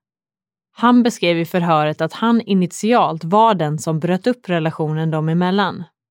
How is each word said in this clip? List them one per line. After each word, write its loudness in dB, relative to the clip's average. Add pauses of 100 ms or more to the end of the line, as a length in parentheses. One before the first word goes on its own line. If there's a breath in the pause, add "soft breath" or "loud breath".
(720)
Han 4
beskrev 0
i -2
förhöret 0
att -2
han 0
initialt 0
var 4
den -2
som -4
bröt -2
upp -2
relationen -2
dem -2
emellan, -2 (260)